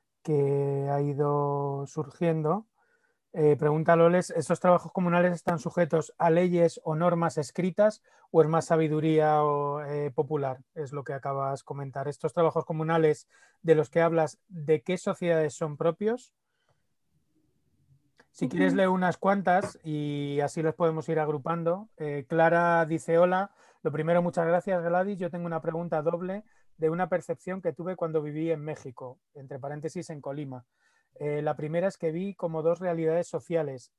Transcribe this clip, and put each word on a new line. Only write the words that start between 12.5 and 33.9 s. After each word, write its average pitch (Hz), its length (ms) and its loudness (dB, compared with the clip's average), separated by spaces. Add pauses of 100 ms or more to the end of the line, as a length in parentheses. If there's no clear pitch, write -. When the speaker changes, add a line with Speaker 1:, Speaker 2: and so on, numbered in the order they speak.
Speaker 1:
comunales 160 640 0 (340)
de 160 140 6
los 151 120 0
que 165 140 2
hablas, 165 360 0 (100)
de 156 340 0
qué 180 160 -2
sociedades 170 560 0
son 147 220 -6
propios? 208 580 -2 (2000)
Si - 160 -4
quieres, 180 240 2
Speaker 2:
Ujú. 190 60 2
Speaker 1:
leo 185 140 4
unas 180 260 0
cuantas 190 680 0
y 147 560 -4
así 143 220 -2
las 156 120 0
podemos 160 340 -2
ir 156 120 0
agrupando. 165 680 -2 (100)
Eh, 143 300 -6
Clara 165 580 4
dice, 165 320 0
"Hola, 185 320 2 (320)
lo 151 100 -2
primero, 165 300 2
muchas 170 240 0
gracias, 175 360 0
Gladys. 180 360 0
Yo 175 120 -6
tengo 175 140 -8
una 165 160 -4
pregunta 165 400 -4
doble 180 440 -4 (340)
de 160 100 0
una 170 220 -2
percepción 180 500 -6
que 170 140 -4
tuve 175 200 -8
cuando 160 280 -2
viví 151 280 -4
en 151 140 -4
México, 135 540 -12 (160)
entre 139 240 -14
paréntesis, 147 500 -10
en 151 140 -14
Colima. 139 420 -10 (520)
Eh, 147 260 -4
la 151 140 -2
primera 170 320 -2
es - 100 -12
que 165 120 -2
vi 185 240 -6
como 160 280 -6
dos 170 160 2
realidades 170 480 0
sociales 151 720 -6